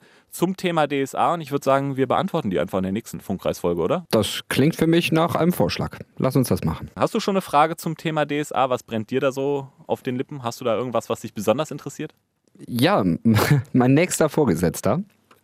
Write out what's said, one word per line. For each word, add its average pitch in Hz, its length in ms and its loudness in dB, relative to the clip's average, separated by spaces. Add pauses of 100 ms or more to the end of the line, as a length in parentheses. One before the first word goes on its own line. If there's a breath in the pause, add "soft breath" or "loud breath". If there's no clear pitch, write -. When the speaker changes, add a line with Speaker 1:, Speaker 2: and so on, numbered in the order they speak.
(300 soft breath)
Speaker 1:
zum 185 260 -2
Thema 165 320 0
D 139 140 -2
S 135 120 -4
A 127 200 0
und 170 80 -4
ich 135 100 -14
würd 139 140 -4
sagen, 139 320 2
wir 131 100 0
beantworten 123 440 -2
die 82 80 0
einfach 92 180 -2
in 92 60 0
der 92 100 -2
nächsten 101 260 -6
Funkkreisfolge, 85 640 -2
oder? 139 300 -2
Speaker 2:
Das - 360 0
klingt 143 300 2
für 160 100 2
mich 165 240 2
nach 165 240 2
einem 170 160 2
Vorschlag. - 480 -4 (180)
Lass 127 200 0
uns 127 100 2
das - 160 0
machen. 78 320 -4
Speaker 1:
Hast 110 180 0
du 226 60 -2
schon 196 160 -2
eine 190 60 2
Frage 160 340 2
zum 160 220 -6
Thema 156 260 -2
D 147 160 -2
S 151 140 -6
A? 131 160 2
Was 123 140 -2
brennt 110 260 -6
dir 127 100 0
da 135 140 2
so 135 340 -2 (200)
auf 113 160 -2
den 127 120 -4
Lippen? 135 280 -8
Hast 117 180 -6
du - 20 -8
da 113 140 2
irgendwas, 117 320 -2
was 113 100 -2
dich - 140 -12
besonders 110 380 0
interessiert? 147 420 -10 (540)
Speaker 2:
Ja, 139 360 2 (360)
<laughs> - 340 2
mein 127 200 6
nächster 160 340 4
Vorgesetzter 147 760 0 (420)